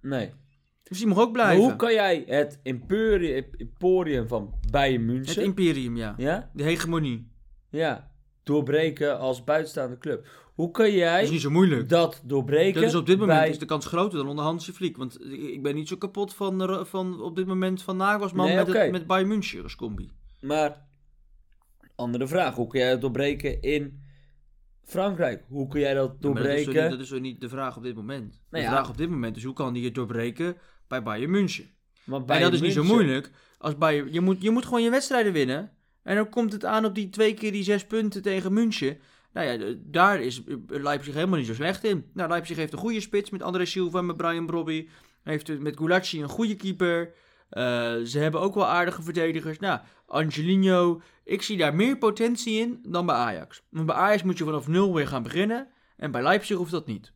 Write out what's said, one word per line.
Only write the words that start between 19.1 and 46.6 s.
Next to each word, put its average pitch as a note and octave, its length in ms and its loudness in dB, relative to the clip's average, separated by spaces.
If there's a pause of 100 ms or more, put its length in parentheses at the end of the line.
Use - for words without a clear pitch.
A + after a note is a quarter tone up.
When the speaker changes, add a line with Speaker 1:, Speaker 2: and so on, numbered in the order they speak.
Speaker 2:
München, G3+ 480 -4
combi. G#2+ 340 -8 (320)
Speaker 1:
Maar, D3 460 -2 (1080)
andere A#2+ 320 -4
vraag. D#3+ 280 0
Hoe A#2+ 120 -2
kun C3 120 -2
jij B2+ 100 4
het B2+ 120 2
doorbreken C3+ 600 -2
in C#3 420 -2 (800)
Frankrijk? E3+ 680 -2
Hoe C3+ 180 -6
kun C#3+ 120 -4
jij C#3 140 2
dat C3+ 260 0
Speaker 2:
Ja, C#3+ 100 0
maar C#3 140 0
dat C#3 80 2
is C#3+ 120 2
zo - 20 -2
Speaker 1:
doorbreken? C#3+ 180 2
Speaker 2:
niet, E3 80 2
dat B2+ 80 -6
is C3 80 -12
zo C3+ 120 -6
niet B2+ 220 -10
de B2 80 -10
vraag C3 280 -8
op A#2 60 -16
dit B2 120 -8
moment. A2 340 -10 (200)
Speaker 1:
Nou D#3+ 140 -4
Speaker 2:
de A2+ 60 -2
Speaker 1:
ja. B2 60 0
Speaker 2:
vraag C3+ 140 0
op A2+ 80 -10
dit D#3+ 120 -2
moment A#2 280 -4
is, A2 60 -12
hoe C3 100 -8
kan B2+ 220 -4
hij B2 80 -4
het A#2 120 -4
doorbreken A#2+ 600 -4 (300)
bij B2+ 160 -6
Bayern A2+ 280 -4
München? G3 380 0 (340)
Speaker 1:
Maar C3+ 160 -6
Speaker 2:
En B2+ 60 -8
Speaker 1:
Bayern D#3+ 200 4
Speaker 2:
dat F3 80 6
is D#3+ 80 4
niet F3 120 2
zo D3 100 2
Speaker 1:
München G3+ 140 8
Speaker 2:
moeilijk. C#3 340 2 (260)
Als D3+ 200 -4
Bayern, D3 360 2
je E3+ 80 0
moet, F#3 200 2
je G3+ 100 0
moet B3 140 2
gewoon A#3+ 180 0
je A#3 60 4
wedstrijden A#3+ 440 2
winnen. D3 380 -2 (320)
En F#3+ 120 -2
dan G#3+ 140 0
komt A3+ 220 0
het G#3 140 -8
aan A3 200 2
op G3+ 100 0
die G#3 140 -4
twee G#3+ 240 2
keer G#3+ 180 -4
die G3+ 120 -2
zes G3+ 220 0
punten G#3+ 360 -2
tegen F#3+ 320 -2
München. G#3 440 0 (360)
Nou - 140 -4
ja, A2+ 260 -4
d-, - 40 -10 (160)
daar F3+ 280 4
is, A#2+ 220 -6
eh, - 120 -8 (120)
Leipzig C#3+ 460 -4
helemaal E3+ 240 0
niet B2+ 100 -2
zo A2+ 60 -4
slecht D#3+ 300 -4
in. G3+ 300 0
Nou, F3 160 -4
Leipzig E3 280 -4
heeft D#3 160 -4
een D3+ 60 -8
goede A3 220 -2
spits G3+ 280 -2
met F#3+ 140 -8
André F3+ 220 -2
Silva, F3+ 360 -2
met F3 160 -4
Brian E3+ 280 -2
Brobby. D#3+ 420 -4 (360)
Heeft D3+ 240 -4
het D3+ 140 -6
met D3 160 -4
Gulacsi F3 440 0
een C#3+ 80 -6
goede A3 260 -2
keeper. F3 580 -2 (360)